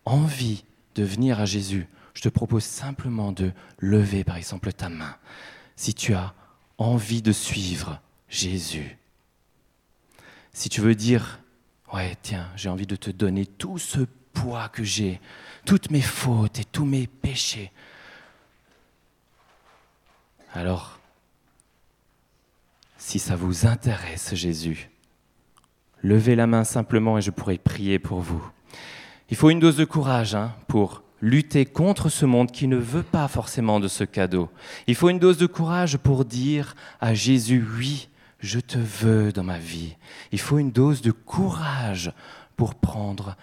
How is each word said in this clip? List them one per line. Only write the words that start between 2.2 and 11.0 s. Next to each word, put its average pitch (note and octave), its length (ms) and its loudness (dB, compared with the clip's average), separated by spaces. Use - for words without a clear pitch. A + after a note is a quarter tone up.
te - 60 -2
propose A2+ 380 0
simplement A#2+ 680 -8
de F#2 220 -4
lever, G2 460 2
par F2+ 100 -4
exemple, F2+ 380 -10
ta - 160 -10
main. D#2 260 -12
Si - 160 -6
tu - 200 -2
as F#2 200 -2
envie A#2 440 0
de G#2+ 100 4
suivre F2 680 -4
Jésus, E2 680 -6
si - 160 -10
tu - 140 -2
veux A2 140 6
dire, A2+ 440 0